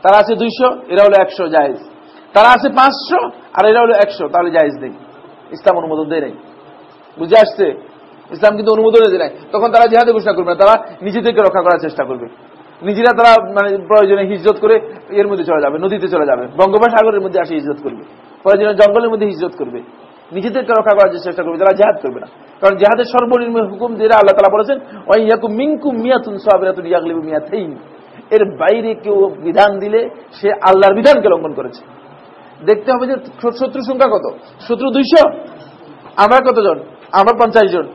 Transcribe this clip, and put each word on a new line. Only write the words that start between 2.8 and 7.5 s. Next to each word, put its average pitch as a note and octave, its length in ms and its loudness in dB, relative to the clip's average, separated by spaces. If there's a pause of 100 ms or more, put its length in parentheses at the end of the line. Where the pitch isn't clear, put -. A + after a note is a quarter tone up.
আর G3 160 2
এরা A3+ 120 4
হলো A#3 160 2
একশো, G3+ 320 -2
তাহলে F3 220 -2
জায়েজ D3+ 300 0
নেই, C3 100 -12 (600)
ইসলাম E3+ 280 -2
অনুমোদন D#3 300 -6
দেয় D#3+ 120 -4
নাই। C#3 120 -8 (880)
বুঝে E3 180 0
আসছে? G#3+ 280 4 (680)